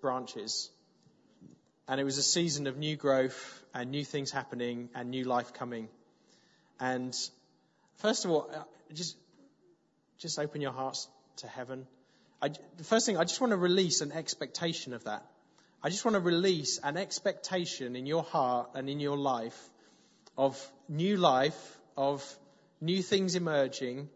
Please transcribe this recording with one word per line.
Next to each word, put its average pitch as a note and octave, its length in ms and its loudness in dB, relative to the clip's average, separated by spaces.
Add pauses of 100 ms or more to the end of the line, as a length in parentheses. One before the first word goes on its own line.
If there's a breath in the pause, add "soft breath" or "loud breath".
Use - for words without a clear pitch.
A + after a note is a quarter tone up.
branches. B2 680 -4 (1160)
And C3 140 -2
it C#3 40 2
was C3+ 140 0
a C#3 40 0
season D3 440 2
of C3 120 -4
new D3+ 180 -2
growth C3+ 680 0 (120)
and B2 160 -6
new C#3+ 140 -2
things C#3 260 -4
happening A#2+ 640 -4
and B2 160 -6
new B2+ 140 -2
life B2 280 0
coming. A#2 360 -8 (920 soft breath)
And B2+ 340 -2 (840)
first G#3+ 260 0
of F#3 60 0
all, D3+ 220 2
uh, D#3 100 -8 (320)
just, D#3+ 220 -8 (1000)
just D#3+ 200 -6
open D3+ 240 -4
your C3+ 100 -2
hearts C3 360 -6 (300)
to - 80 -14
heaven. B2+ 400 -10 (540 soft breath)
I, D3 80 2
the - 360 -12
first A3 200 4
thing, G3 140 2
I E3 60 8
just - 160 -2
want B3 100 4
to G3+ 60 4
release F3+ 440 4
an D3 120 -4
expectation D#3+ 840 -4
of A#2 100 -10
that. G#2+ 200 -6 (580 soft breath)
I D3 80 2
just G3 140 -4
want A3 100 4
to G3 60 6
release E3+ 600 2
an D3 140 -2
expectation F3+ 1000 -4
in C3 100 -6
your D#3 160 2
heart B2 520 2
and C3+ 140 -4
in C#3+ 120 -2
your C#3+ 180 0
life B2 400 0 (800 soft breath)
of C3 220 2 (300)
new F3 280 2
life, D3+ 600 4 (180)
of C#3 280 0 (560 soft breath)
new F3+ 220 2
things F#3+ 320 2
emerging, C#3+ 800 0